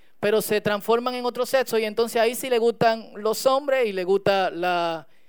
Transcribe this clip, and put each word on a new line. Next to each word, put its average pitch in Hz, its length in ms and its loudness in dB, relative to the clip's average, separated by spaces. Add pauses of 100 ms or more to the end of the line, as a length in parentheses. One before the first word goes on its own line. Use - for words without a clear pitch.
(220)
pero 208 180 2
se 214 200 0
transforman 226 560 -2
en 247 100 -6
otro 240 180 -4
sexo 254 360 0
y 220 40 0
entonces 226 380 0
ahí 240 140 2
sí 262 120 -6
le 240 120 2
gustan 226 560 2
los 220 280 -2
hombres 262 440 2
y 202 40 -2
le 185 120 -4
gusta 196 480 2
la 170 560 -2 (200)